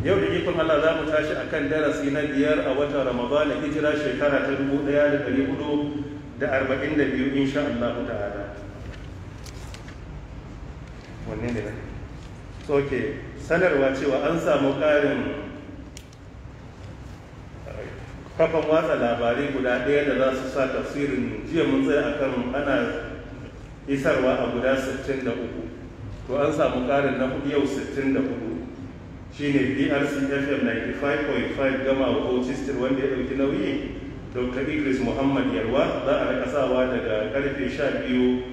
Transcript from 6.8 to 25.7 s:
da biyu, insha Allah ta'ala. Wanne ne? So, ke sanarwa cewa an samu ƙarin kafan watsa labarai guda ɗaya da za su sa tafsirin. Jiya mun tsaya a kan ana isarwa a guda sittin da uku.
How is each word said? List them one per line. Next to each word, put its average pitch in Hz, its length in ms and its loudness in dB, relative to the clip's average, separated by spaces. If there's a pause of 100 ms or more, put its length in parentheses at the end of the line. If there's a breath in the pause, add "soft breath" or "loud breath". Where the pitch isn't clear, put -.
da 143 60 6
biyu, 127 320 0
insha 139 320 2
Allah 117 280 0 (120)
ta'ala. 101 360 -4 (2750)
Wanne 113 240 -4
ne? 110 100 -2 (1040)
So, 143 220 4
ke 127 320 -2 (240)
sanarwa 156 480 4
cewa 131 400 2
an 170 80 0
samu 139 400 4
ƙarin 147 720 2 (2750)
kafan 160 340 4
watsa 160 240 4
labarai 120 560 2
guda 123 340 0
ɗaya 143 220 4
da 127 240 4
za 131 100 -2
su - 60 -6
sa 131 240 0
tafsirin. 123 720 -2
Jiya 156 220 2
mun 135 160 4
tsaya 143 320 2
a - 40 -4
kan 127 360 0
ana 131 480 0 (840)
isarwa 131 480 2
a 123 160 0
guda 127 260 2
sittin 131 480 -2
da 120 60 0
uku. 117 320 -6 (640)